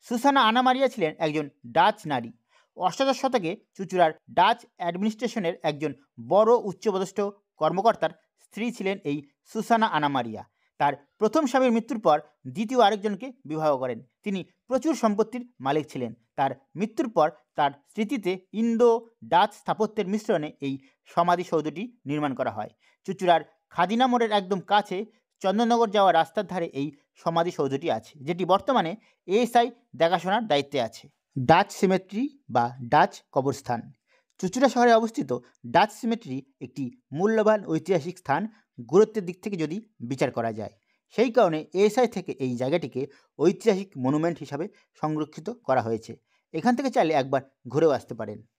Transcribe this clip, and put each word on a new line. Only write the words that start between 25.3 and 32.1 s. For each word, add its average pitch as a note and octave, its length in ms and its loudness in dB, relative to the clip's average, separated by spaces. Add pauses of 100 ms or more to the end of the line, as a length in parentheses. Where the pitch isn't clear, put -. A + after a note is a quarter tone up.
চন্দননগর A3+ 480 2
যাওয়া G3 220 4
রাস্তার E3 340 0
ধারে F3 200 -6
এই C#3 220 -6 (260)
সমাধিসৌধটি E3 760 -2
আছে, A2+ 300 -4
যেটি E3+ 240 -6
বর্তমানে F#3+ 480 0 (360)
এএসআই A#3+ 400 2 (280)
দেখাশোনার F3+ 500 0
দায়িত্বে C#3+ 340 0
আছে। - 240 -6 (340)
ডাচ D#3+ 340 4
সিমেট্রি F#3+ 520 0 (260)